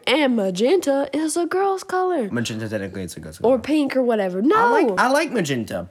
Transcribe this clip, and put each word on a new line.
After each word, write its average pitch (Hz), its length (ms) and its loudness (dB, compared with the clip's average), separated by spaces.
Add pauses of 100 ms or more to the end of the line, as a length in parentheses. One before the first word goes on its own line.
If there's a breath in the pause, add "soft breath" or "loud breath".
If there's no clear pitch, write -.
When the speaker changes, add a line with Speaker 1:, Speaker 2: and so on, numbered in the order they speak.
Speaker 1:
and 262 300 2
magenta 269 760 2
is 311 240 -2
a 339 100 0
girl's 381 380 0
color? 359 460 -2
Speaker 2:
Magenta 113 380 -4
technically 98 340 -6
is 87 140 -10
a - 40 -14
girl's 80 200 -14
Speaker 1:
Or - 20 -20
Speaker 2:
color. 247 160 4
Speaker 1:
pink 277 380 -2
or 262 60 4
whatever. 202 400 0
No. 302 140 4
Speaker 2:
I 466 260 4
like, 196 180 2
I 233 100 4
like 285 220 0
magenta, 120 580 -4